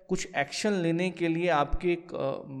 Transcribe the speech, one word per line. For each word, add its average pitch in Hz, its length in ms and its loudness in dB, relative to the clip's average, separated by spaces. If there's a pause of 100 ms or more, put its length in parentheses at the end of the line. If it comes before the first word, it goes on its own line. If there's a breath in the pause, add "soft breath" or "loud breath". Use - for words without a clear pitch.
कुछ - 280 -2
एक्शन 208 360 0
लेने 175 380 2
के 170 180 0
लिए 170 200 2
आपके, 160 460 2
अ, 139 480 -4 (180)